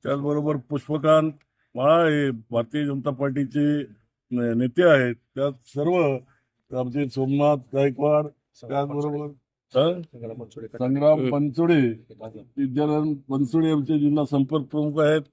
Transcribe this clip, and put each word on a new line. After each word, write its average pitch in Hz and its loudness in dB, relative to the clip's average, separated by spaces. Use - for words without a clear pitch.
त्याचबरोबर 147 -2
पुष्पकांत 151 0
माळा 151 4
हे 147 2
भारतीय 117 -4
जनता 139 -4
पार्टीचे 139 -2
न-, 120 -2
नेते 127 2
आहेत, 135 6
त्यात 139 -2
सर्व 147 -2
आमचे 127 -4
सोमनाथ 139 0
गायकवाड, 143 0
त्याचबरोबर, 147 -4
अ? 175 0
संग्राम 135 2
बनसोडे, 143 2
विद्यानंद 151 -2
बनसोडे 139 0
आमचे 151 0
जिल्हा 147 2
संपर्क 143 0
प्रमुख 151 -2
आहेत 151 2